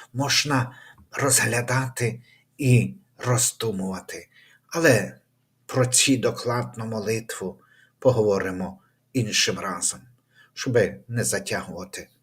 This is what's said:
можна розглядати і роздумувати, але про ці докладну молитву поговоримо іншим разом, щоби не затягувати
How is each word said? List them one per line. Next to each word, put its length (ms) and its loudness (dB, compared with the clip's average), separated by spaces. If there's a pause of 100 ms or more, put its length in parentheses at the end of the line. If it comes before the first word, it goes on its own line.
(140)
можна 600 0 (360)
розглядати 1120 0 (360)
і 360 6 (240)
роздумувати, 1080 -2 (400)
але 520 2 (460)
про 200 0
ці 320 2
докладну 680 -4
молитву 720 -6 (400)
поговоримо 800 2 (340)
іншим 460 0
разом, 400 -4 (540)
щоби 540 0
не 160 -2
затягувати 840 -6 (160)